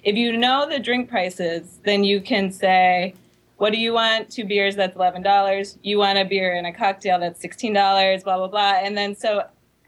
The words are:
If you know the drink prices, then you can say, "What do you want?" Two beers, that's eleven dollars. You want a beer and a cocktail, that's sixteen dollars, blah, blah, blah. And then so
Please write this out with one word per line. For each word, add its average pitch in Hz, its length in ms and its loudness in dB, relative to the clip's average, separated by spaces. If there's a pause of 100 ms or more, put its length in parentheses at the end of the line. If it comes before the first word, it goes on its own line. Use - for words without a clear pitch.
If 208 140 0
you 233 180 0
know 254 340 0
the 294 100 -4
drink 247 300 -4
prices, 180 760 -6
then 202 180 2
you 202 160 2
can 196 320 -2
say, 185 640 2 (420)
"What 208 160 0
do 226 80 0
you 226 140 0
want?" 226 360 0
Two - 140 -10
beers, 196 320 0
that's 185 220 -2
eleven 180 240 0
dollars. 196 600 0
You 208 180 0
want 196 200 2
a 190 60 2
beer 185 280 -2
and 175 140 -4
a 170 60 -8
cocktail, 196 460 0
that's 175 200 -6
sixteen - 320 -6
dollars, 196 540 2
blah, 190 100 0
blah, 185 140 -2
blah. 202 240 0 (100)
And 202 140 -4
then 202 180 -4
so 208 280 -2 (440)